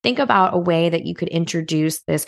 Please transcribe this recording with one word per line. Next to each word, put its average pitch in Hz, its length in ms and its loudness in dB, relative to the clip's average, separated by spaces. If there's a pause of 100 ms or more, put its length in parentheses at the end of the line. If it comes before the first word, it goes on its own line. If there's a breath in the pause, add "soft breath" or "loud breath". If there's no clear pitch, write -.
Think 247 160 0
about 214 340 2
a 180 60 2
way 170 300 2
that 165 160 -2
you 170 100 -6
could - 140 -6
introduce 160 760 -2
this 156 240 -2